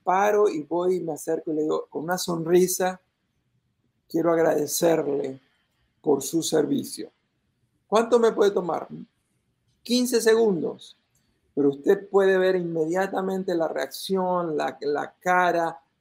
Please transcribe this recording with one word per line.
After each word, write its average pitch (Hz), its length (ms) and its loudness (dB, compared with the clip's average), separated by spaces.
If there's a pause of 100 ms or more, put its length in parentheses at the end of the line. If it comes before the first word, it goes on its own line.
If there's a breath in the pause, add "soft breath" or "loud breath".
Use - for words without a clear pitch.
paro 208 440 2
y 151 160 -4
voy 175 340 -2
y - 40 -4
me 160 120 -6
acerco 160 380 -6
y 151 40 -2
le 156 80 0
digo 156 260 -2
con 143 140 -8
una 175 140 -2
sonrisa: 180 840 0 (1080)
"Quiero 165 240 0
agradecerle 151 1080 0 (600)
por 139 200 0
su 165 220 -4
servicio". 143 680 -4 (760)
¿Cuánto 233 320 4
me 226 120 4
puede 196 200 2
tomar? 175 360 -2 (960)
Quince 247 380 0
segundos. 214 760 2 (580)
Pero 143 140 2
usted 190 400 0
puede 190 280 4
ver 185 180 2
inmediatamente 185 1000 -2
la 160 120 0
reacción, 175 880 -4
la, 147 260 -4
la 143 380 -4
cara. 175 600 0 (220)